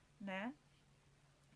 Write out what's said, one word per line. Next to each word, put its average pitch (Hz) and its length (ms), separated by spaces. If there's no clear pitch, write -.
né? 196 360